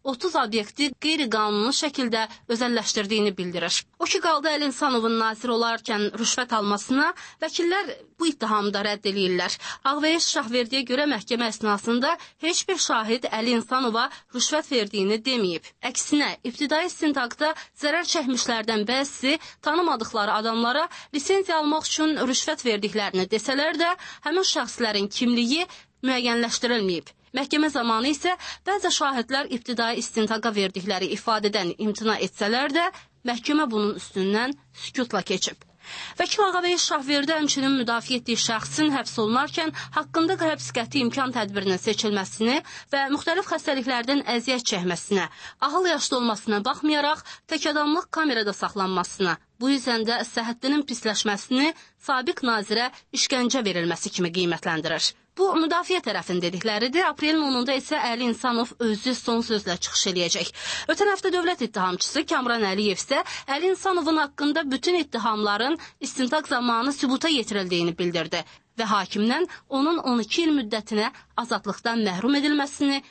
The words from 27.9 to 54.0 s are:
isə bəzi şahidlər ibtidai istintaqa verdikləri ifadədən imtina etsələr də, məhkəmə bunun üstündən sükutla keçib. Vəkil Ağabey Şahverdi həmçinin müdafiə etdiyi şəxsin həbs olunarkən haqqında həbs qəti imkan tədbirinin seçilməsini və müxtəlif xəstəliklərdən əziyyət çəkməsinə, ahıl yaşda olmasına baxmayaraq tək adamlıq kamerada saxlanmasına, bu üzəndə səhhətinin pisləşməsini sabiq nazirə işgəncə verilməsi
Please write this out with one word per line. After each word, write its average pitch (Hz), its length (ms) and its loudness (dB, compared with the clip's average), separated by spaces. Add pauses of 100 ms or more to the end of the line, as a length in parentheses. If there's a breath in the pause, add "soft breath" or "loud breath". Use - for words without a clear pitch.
isə 359 200 0 (320 loud breath)
bəzi 381 300 2
şahidlər 269 560 0
ibtidai 240 480 -2
istintaqa 220 560 0
verdikləri 190 600 -2
ifadədən 208 580 0
imtina 214 480 0
etsələr 233 500 0
də, 339 120 4 (420 loud breath)
məhkəmə 294 400 0
bunun 214 320 0
üstündən 208 560 0 (180)
sükutla 233 480 -4
keçib. - 380 -4 (600 loud breath)
Vəkil 359 240 0
Ağabey 359 320 2
Şahverdi 285 560 0
həmçinin 277 460 2
müdafiə 233 420 -2
etdiyi 233 220 -2
şəxsin 269 500 0
həbs - 220 -2 (100)
olunarkən 285 460 0 (260 loud breath)
haqqında 330 440 2
həbs 311 260 0 (100)
qəti 233 240 -2
imkan 254 320 0
tədbirinin 202 480 0
seçilməsini 214 800 0 (320 loud breath)
və 277 180 0
müxtəlif 330 400 0
xəstəliklərdən 269 800 0
əziyyət 240 400 0
çəkməsinə, 180 600 0 (360 loud breath)
ahıl 339 240 2
yaşda 285 320 0
olmasına 214 460 0
baxmayaraq 294 560 2 (260 loud breath)
tək 311 240 0
adamlıq 302 400 2
kamerada 233 440 2
saxlanmasına, 185 800 0 (160)
bu 254 180 0
üzəndə 233 540 0
səhhətinin 262 580 0
pisləşməsini 226 880 0 (360 loud breath)
sabiq 269 360 0
nazirə 226 460 0 (220 loud breath)
işgəncə 247 520 2
verilməsi 170 480 -2